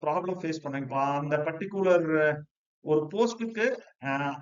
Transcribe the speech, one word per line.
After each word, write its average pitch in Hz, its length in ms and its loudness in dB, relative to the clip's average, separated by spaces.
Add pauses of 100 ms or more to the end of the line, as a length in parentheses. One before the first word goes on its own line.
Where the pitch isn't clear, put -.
ப்ராப்ளம் 180 320 0
ஃபேஸ் 160 240 -4
பண்ணாங்க? 139 200 -4
இப்ப 135 180 -2
அந்த 143 360 0
பர்டிகுலர் 160 1000 2 (480)
ஒரு 151 220 2
போஸ்டுக்கு, 226 600 0 (340)
அஹ், 139 420 -2